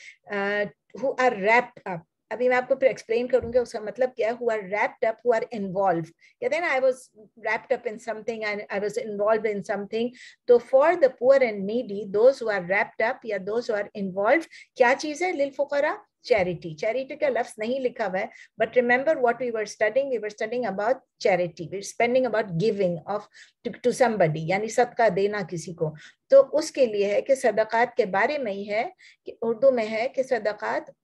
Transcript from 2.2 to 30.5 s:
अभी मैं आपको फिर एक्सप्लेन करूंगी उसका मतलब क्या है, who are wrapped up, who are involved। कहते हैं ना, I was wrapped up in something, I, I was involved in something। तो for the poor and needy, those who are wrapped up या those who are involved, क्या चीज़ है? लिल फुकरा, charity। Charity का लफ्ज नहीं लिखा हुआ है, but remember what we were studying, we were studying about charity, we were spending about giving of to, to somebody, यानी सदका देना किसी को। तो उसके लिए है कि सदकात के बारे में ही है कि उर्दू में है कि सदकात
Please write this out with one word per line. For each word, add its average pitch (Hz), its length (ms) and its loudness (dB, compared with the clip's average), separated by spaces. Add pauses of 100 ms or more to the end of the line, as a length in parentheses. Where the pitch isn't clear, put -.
अभी 233 180 -2
मैं 254 80 2
आपको 254 180 0
फिर 262 160 4
एक्सप्लेन 226 360 -4
करूंगी 240 320 0
उसका 233 220 -2
मतलब 214 280 -2
क्या 220 200 -4
है, 240 100 -4
who 233 100 -2
are 220 140 -2
wrapped 208 420 -4
up, 220 120 0 (100)
who 226 140 2
are 226 200 -8
involved। 185 500 0
कहते - 460 -6
हैं 330 40 -2
ना, 302 200 0
I - 0 -
was 262 140 2 (260)
wrapped 220 580 -4
up 240 140 -12
in - 160 -14
something, 220 380 -8
I, 208 280 -6
I 196 60 -2
was 208 260 -4
involved 214 400 0
in 208 160 -2
something। 220 480 -4 (380)
तो 240 100 8
for 277 360 4
the 330 140 4
poor 269 300 4
and 208 320 2
needy, 220 360 -4
those 220 320 6
who 226 120 -4
are 196 160 -2
wrapped 220 440 0
up 262 60 -6 (100)
या 208 120 -4
those 208 320 -4
who 220 40 -2
are 202 140 -4 (140)
involved, 202 440 0 (300)
क्या 247 180 6
चीज़ 302 300 -4
है? 370 80 -2
लिल 277 180 -2
फुकरा, 285 540 -2 (200)
charity। 180 500 -2
Charity 262 420 -6
का - 120 0
लफ्ज 240 300 -4
नहीं 233 220 -4
लिखा 233 260 -4
हुआ 185 120 -4
है, 214 120 -6 (320)
but 226 100 -2
remember 254 420 2
what 240 200 2
we 247 180 -6
were 220 140 -4
studying, 220 480 0
we 226 40 -2
were 208 160 -8
studying 233 320 -4
about 208 280 -2 (320)
charity, 175 420 0
we - 60 -10
were 196 140 -10
spending 247 420 0
about 214 200 -2 (140)
giving 196 320 0 (140)
of 208 100 -4 (460)
to, - 200 -8
to 240 60 4
somebody, 202 440 2
यानी 185 320 -2
सदका 233 400 2
देना 202 340 0
किसी 170 300 -10
को। 156 220 -4 (360)
तो 277 100 10
उसके 285 460 0
लिए 202 260 -2
है 208 100 0
कि 269 140 2
सदकात 226 600 0
के 214 100 2
बारे 214 320 0
में 233 140 -4
ही 202 120 -8
है 226 300 -4 (320)
कि - 160 -16
उर्दू 233 280 4
में 233 160 0
है 226 220 -4
कि 262 140 -4
सदकात 220 680 -4 (120)